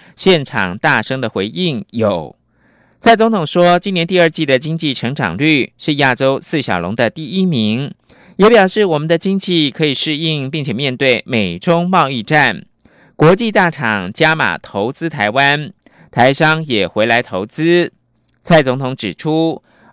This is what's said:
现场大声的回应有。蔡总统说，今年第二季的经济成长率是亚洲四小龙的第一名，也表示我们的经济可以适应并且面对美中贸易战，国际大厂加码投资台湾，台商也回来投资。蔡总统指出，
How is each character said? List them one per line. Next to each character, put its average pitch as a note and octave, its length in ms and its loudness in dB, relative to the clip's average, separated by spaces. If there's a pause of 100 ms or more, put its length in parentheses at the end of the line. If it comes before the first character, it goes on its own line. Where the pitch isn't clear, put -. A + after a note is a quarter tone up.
(160)
现 E3+ 280 2
场 G2 340 -4
大 C3+ 240 2
声 C3 200 -6
的 A#2 80 -4
回 G2+ 180 -4
应 C#3+ 440 -6
有。 G2+ 440 -2 (640)
蔡 A#3 160 6
总 A3 140 2
统 G3 160 -2
说， F3 320 4
今 F#3+ 160 -4
年 E3+ 140 -2
第 F#3 120 2
二 E3 100 6
季 D#3 160 -6
的 C3+ 120 2
经 D#3 200 -4
济 D#3 160 -4
成 A#2+ 200 -6
长 G2 240 -4
率 C#3+ 400 0
是 D3+ 180 -4
亚 C3+ 200 2
洲 C3+ 260 0
四 D#3 200 -4
小 F#2+ 180 -2
龙 F2+ 160 -4
的 A#2 140 2
第 D#3+ 160 -12
一 F#3 200 -2
名， B2 480 -2 (440)
也 G3+ 120 6
表 G#3 180 6
示 G#3 180 0
我 E3 120 0
们 D3+ 100 -4
的 E3+ 100 2
经 G3 200 -2
济 E3 320 0
可 D#3 160 -2
以 C#3+ 80 0
适 D3 240 -4
应 D3+ 320 -4
并 D3+ 140 -4
且 A#2+ 100 -4
面 B2+ 220 -4
对 B2+ 320 2
美 F#2+ 320 -2
中 F3 280 0
贸 F3 220 0
易 A#2+ 140 -6
战， C3 400 0 (520)
国 E3 200 6
际 A3 160 -2
大 F#3+ 180 2
厂 G#2+ 420 -4
加 D#3 220 2
码 A#2 240 -2
投 G#2+ 340 -6
资 D#3+ 160 -8
台 B2 220 -2
湾， C#3 420 0 (380)
台 B2+ 240 2
商 D#3+ 320 0
也 G#2+ 220 0
回 G#2+ 180 -2
来 A#2+ 160 2
投 G2 240 -6
资。 E3 460 0 (500)
蔡 D#3 220 4
总 B2+ 160 -2
统 C3 160 -6
指 F#2+ 180 -6
出， D#3+ 480 -2 (300)